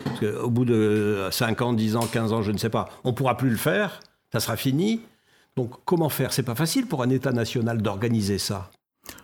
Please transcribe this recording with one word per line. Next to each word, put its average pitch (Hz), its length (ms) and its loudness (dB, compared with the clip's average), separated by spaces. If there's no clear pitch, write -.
parce 127 160 -6
qu'au 117 300 -2
bout 120 160 2
de 107 640 2
cinq 113 300 0
ans, 120 100 0
dix 110 240 2
ans, 117 100 0
quinze 113 260 0
ans, 113 100 0
je 104 100 0
ne 98 60 -2
sais 107 120 -2
pas, 104 200 -2
on 131 80 0
ne 117 40 -2
pourra 127 220 0
plus 131 140 2
le 110 60 2
faire, 185 420 0
ça 120 80 -2
sera 113 180 -2
fini. 190 440 0
Donc, 120 160 -2
comment 165 260 2
faire ? 127 220 -2
C'est 131 100 0
pas - 120 -4
facile 165 320 0
pour 143 160 -2
un 123 80 2
État 131 220 2
national 117 500 0
d'organiser 101 560 0
ça. 95 320 -6